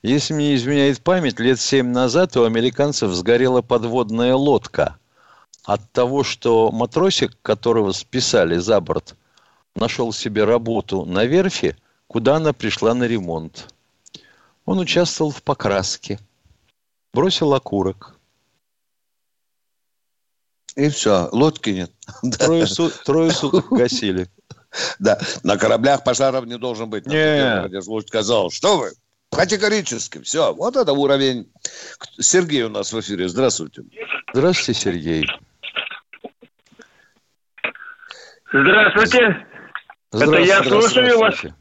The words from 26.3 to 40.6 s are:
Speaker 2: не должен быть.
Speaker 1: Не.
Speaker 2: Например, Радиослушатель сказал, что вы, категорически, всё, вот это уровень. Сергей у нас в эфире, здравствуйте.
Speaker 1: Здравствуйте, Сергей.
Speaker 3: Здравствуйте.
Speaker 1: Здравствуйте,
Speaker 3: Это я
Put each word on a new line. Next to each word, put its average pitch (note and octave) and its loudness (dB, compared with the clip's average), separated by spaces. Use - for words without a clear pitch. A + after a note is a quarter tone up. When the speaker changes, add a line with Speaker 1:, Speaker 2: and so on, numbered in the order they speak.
Speaker 2:
не A#2+ -12
должен A2+ -8
быть. G#2 -8
Speaker 1:
Не. C#3+ -4
Speaker 2:
Например, C#3+ 2
Радиослушатель G2 -8
сказал, G#2+ 0
что F#3+ 2
вы, G#2 -4
категорически, F#3+ -2
всё, D3 0
вот G#3+ -6
это F#3+ 2
уровень. C3+ 0
Сергей D#3 2
у A2+ -4
нас G2+ -6
в A2+ -4
эфире, F#2 -4
здравствуйте. G#2+ -2
Speaker 1:
Здравствуйте, C#3+ 0
Сергей. E2 -2
Speaker 3:
Здравствуйте. G#3 4
Speaker 1:
Здравствуйте, - -
Speaker 3:
Это D3 4
я F#3+ 6